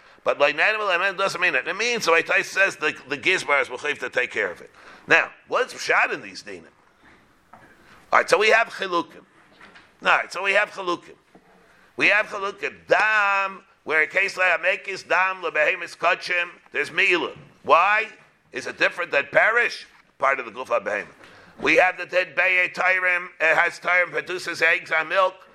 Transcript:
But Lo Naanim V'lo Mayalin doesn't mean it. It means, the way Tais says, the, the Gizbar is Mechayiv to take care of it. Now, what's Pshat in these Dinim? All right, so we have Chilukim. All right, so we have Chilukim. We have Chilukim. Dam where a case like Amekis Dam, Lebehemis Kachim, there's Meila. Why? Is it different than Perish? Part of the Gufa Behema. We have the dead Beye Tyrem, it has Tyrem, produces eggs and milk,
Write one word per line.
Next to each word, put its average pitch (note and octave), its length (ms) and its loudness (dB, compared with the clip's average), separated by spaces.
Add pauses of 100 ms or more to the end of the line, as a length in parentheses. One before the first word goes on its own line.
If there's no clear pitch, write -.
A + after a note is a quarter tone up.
(240)
But C3 160 0
Lo C#3+ 100 4
Naanim F3 280 0
V'lo G3+ 200 -2
Mayalin F#3 200 -2
doesn't F3 240 -2
mean F3 140 0
it. B2+ 120 -2
It E3+ 80 -4
means, A#3 300 -4
the E3 80 4
way E3 80 6
Tais F3+ 220 0
says, F#3 340 0
the, D3+ 180 -2 (140)
the C#3+ 80 -4
Gizbar D3+ 440 0
is A#2+ 60 -2
Mechayiv B2+ 320 -6
to B2+ 100 -6
take B2 220 -2
care G#2+ 180 -2
of E2+ 120 -12
it. - 100 -20 (340)
Now, D3+ 240 2 (200)
what's A#3 240 -2
Pshat F#3+ 400 0
in D#3 80 -10
these F#2 200 -16
Dinim? F#2 220 -16 (1500)
All A2+ 60 4
right, B2 100 -2
so E3+ 80 6
we G#3 140 2
have A3+ 180 2
Chilukim. F3+ 560 -6 (800)
All F3 120 4
right, A2+ 140 -4
so F3 100 -8
we G3 120 0
have G#3 160 2
Chilukim. F3 460 -8 (840)
We D3 100 2
have G#3 200 2
Chilukim. G3 480 -8 (120)
Dam G3 760 2 (220)
where D#3 180 0
a D#3 60 2
case F#3 300 -2
like F3+ 240 2
Amekis F#3+ 460 -4
Dam, F#3 340 0
Lebehemis D#3+ 560 -2
Kachim, F3 520 -2 (220)
there's C3+ 180 -4
Meila. E3+ 460 0 (280)
Why? G3 440 4 (440)
Is C3 160 -8
it B2 100 -10
different F3 340 -2
than C#3 200 0
Perish? G#3 560 2 (300)
Part C3+ 220 0
of B2 60 -10
the A2+ 60 -10
Gufa A#2 320 -2
Behema. G2+ 240 -4 (540)
We D3 140 4
have F3+ 220 4
the F3+ 80 -8
dead F3 300 -2
Beye F3+ 380 2
Tyrem, F3+ 540 0 (120)
it D#3 160 4
has E3 240 0
Tyrem, F3 320 0
produces D#3+ 500 -6
eggs E3 340 2
and D#3+ 140 -2
milk, F#3 260 2 (200)